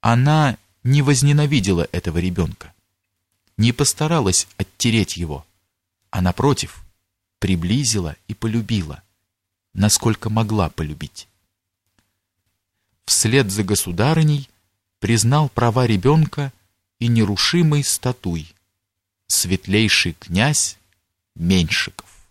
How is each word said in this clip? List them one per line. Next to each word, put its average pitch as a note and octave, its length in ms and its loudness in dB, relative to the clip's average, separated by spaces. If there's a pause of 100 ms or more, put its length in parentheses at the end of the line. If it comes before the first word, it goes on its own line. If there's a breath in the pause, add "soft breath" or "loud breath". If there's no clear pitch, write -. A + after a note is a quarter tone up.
она C3+ 560 2 (260)
не C#3 180 4
возненавидела C#3 880 2
этого E2+ 260 -4
ребёнка, F2 560 -4 (840)
не A2+ 140 4
постаралась C#3+ 760 -2 (100)
оттереть A2 600 -2
его, D#2 280 -8 (640)
а - 120 -4
напротив, - 600 -2 (560)
приблизила F#2 760 -2 (120)
и A2 60 -12
полюбила, G#2+ 680 -4 (720)
насколько G#2+ 560 0
могла G#2+ 400 0
полюбить. - 580 -10 (1800)
Вслед A#2 460 2
за G#2 120 -2
государыней C3+ 880 0 (500)
признал A#2 500 2
права A#2+ 380 2
ребёнка C#3 640 2 (480)
и A#2 80 -2
нерушимый C#3 760 2
статуй E2+ 680 -6 (720)
светлейший F#2+ 840 0
князь A2+ 640 -2 (580)
Меньшиков. - 720 -2 (220)